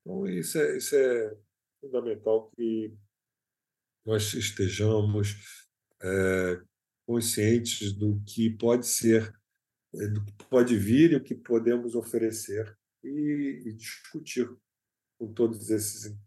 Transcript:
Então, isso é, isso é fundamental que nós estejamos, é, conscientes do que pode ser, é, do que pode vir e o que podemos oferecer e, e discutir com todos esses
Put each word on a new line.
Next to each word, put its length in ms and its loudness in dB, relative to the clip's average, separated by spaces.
Então, 260 -6
isso 320 -4
é, 180 0
isso 200 -2
é 400 2
fundamental 760 -2
que 360 -4
nós 300 0
estejamos, 1000 0
é, 580 0
conscientes 840 0
do 320 0
que 260 0
pode 360 2
ser, 460 2
é, 140 -4
do 160 -2
que 80 -12
pode 280 6
vir 360 6
e 40 4
o 60 0
que 120 -8
podemos 600 0
oferecer 840 -4
e, 640 -4
e 60 -8
discutir 760 -8
com 140 -10
todos 380 0
esses 460 -4